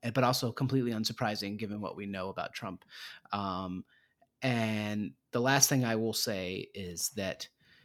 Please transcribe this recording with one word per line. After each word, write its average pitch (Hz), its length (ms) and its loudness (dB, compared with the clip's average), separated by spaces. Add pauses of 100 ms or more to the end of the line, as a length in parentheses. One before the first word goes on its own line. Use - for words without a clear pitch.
eh, 117 80 -2
but 127 140 4
also 123 280 4
completely 127 400 2
unsurprising 107 640 -2
given 104 220 -4
what 101 160 -6
we 101 100 -8
know 95 240 -4
about 90 240 -6
Trump. 92 300 -8 (480)
Um, 95 520 -2 (580)
and 107 720 0 (200)
the 120 80 0
last 135 280 6
thing 131 160 4
I 113 120 2
will 110 180 2
say 92 600 -2
is 87 360 -4
that, - 380 -4 (360)